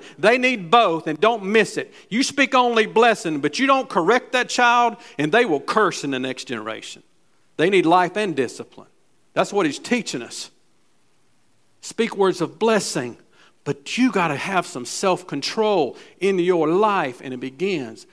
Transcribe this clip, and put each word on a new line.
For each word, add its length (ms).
They 180
need 320
both, 380
and 120
don't 240
miss 340
it. 140
You 120
speak 320
only 320
blessing, 540
but 180
you 80
don't 240
correct 440
that 140
child, 500
and 140
they 140
will 140
curse 440
in 80
the 80
next 240
generation. 580
They 140
need 160
life 280
and 200
discipline. 540
That's 180
what 140
he's 140
teaching 420
us. 300
Speak 340
words 260
of 180
blessing, 580
but 340
you 140
gotta 240
have 320
some 180
self-control 1120
in 180
your 300
life, 560
and 100
it 60
begins 720